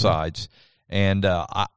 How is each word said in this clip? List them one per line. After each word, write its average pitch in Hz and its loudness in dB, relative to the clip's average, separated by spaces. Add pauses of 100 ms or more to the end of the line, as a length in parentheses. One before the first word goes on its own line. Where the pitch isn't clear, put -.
(200)
sides. 80 -6 (400)
And, 98 2
uh, 90 2
I, - -2